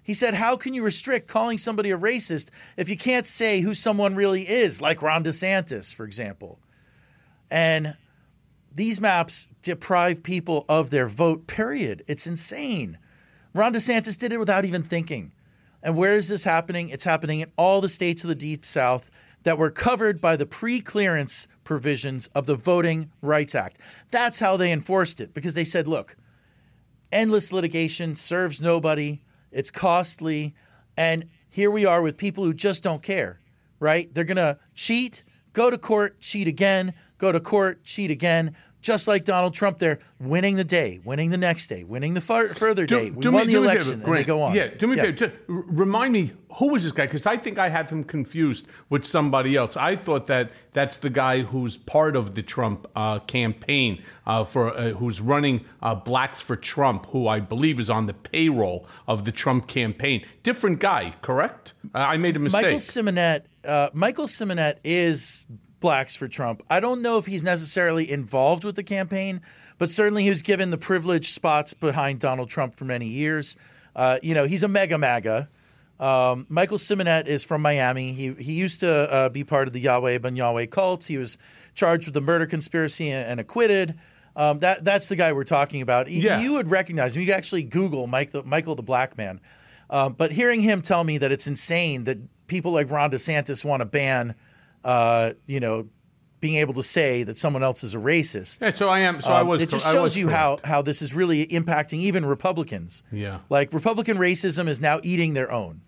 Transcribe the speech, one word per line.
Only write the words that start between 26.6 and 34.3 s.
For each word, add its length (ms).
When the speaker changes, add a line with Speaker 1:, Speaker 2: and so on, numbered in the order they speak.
Speaker 1:
endless 420
litigation 640
serves 460
nobody. 600
It's 200
costly. 840
And 300
here 220
we 140
are 180
with 140
people 260
who 100
just 300
don't 180
care," 380
right? 340
They're 120
gonna 340